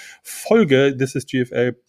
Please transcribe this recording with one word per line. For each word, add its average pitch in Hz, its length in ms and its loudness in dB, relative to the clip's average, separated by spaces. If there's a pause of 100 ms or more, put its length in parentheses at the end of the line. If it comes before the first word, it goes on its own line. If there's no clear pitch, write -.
(240)
Folge 139 720 2
This 131 180 -4
is 131 100 -6
G 131 160 -4
F 120 100 -6
L 120 380 -2